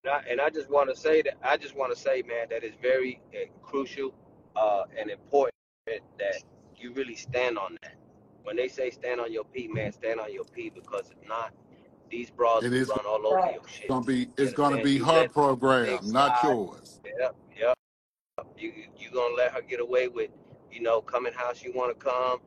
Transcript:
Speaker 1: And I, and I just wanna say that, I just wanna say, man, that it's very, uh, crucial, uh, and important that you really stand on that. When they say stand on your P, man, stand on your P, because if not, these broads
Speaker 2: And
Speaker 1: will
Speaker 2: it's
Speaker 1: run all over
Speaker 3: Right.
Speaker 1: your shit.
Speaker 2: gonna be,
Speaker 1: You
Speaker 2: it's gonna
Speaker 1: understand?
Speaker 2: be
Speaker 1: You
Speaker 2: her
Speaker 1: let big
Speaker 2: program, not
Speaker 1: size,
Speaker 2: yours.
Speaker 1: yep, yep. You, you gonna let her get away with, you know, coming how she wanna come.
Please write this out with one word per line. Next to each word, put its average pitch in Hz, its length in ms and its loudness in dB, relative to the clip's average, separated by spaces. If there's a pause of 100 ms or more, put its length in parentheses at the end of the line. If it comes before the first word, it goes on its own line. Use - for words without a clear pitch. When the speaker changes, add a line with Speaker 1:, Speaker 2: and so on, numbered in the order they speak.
Speaker 1:
And 135 100 0
I, 147 180 -2
and 123 100 0
I 151 80 2
just 151 220 -6
wanna 139 240 2
say 156 280 4
that, 143 200 -4
I 143 140 2
just 143 200 -14
wanna 127 180 -2
say, 131 280 -2
man, 117 280 -6
that 113 140 -4
it's 107 160 -12
very, 127 400 0 (140)
uh, 98 120 -6 (160)
crucial, 135 500 -6 (440)
uh, 104 260 2 (160)
and 104 120 -8
important 127 420 2 (680)
that 98 240 -2 (340)
you 120 160 -14
really 127 220 -6
stand 123 440 -2
on 90 240 -8
that. 76 120 -20 (480)
When 107 140 -6
they 127 120 -2
say 127 220 -6
stand 123 300 -6
on 117 120 -6
your 110 120 -6
P, 123 240 -10
man, 107 240 -4
stand 113 280 -4
on 107 120 -8
your 95 120 -10
P, 113 260 -12
because 98 400 -10
if - 180 -20
not, 113 240 -6 (560)
these 117 220 -8
broads 117 360 2
Speaker 2:
And 120 60 0
Speaker 1:
will 131 80 4
Speaker 2:
it's 113 140 0
Speaker 1:
run 104 120 -4
all 107 200 0
over 143 100 6
Speaker 3:
Right. 185 120 4
Speaker 1:
your - 180 -8
shit. - 220 -12
Speaker 2:
gonna 127 160 0
be, 123 240 0 (100)
Speaker 1:
You 139 60 6
Speaker 2:
it's 127 80 -2
gonna 143 240 4
Speaker 1:
understand? - 20 -2
Speaker 2:
be 139 180 4
Speaker 1:
You - 80 2
Speaker 2:
her 160 200 6
Speaker 1:
let 123 60 -10 (500)
big 101 220 0
Speaker 2:
program, 104 80 -6
not 131 300 4
Speaker 1:
size, - 20 4
Speaker 2:
yours. - 580 -2 (180)
Speaker 1:
yep, 127 160 -2 (220)
yep. 117 180 4 (840)
You, 110 160 -10 (240)
you 117 140 -16
gonna 120 240 0
let 123 180 2
her 127 80 -4
get 123 200 -6
away 127 280 2
with, 113 220 -4 (400)
you 117 100 -12
know, 117 200 2
coming 123 340 -2
how 123 180 -4
she 123 180 -10
wanna 123 240 -2
come. 127 520 0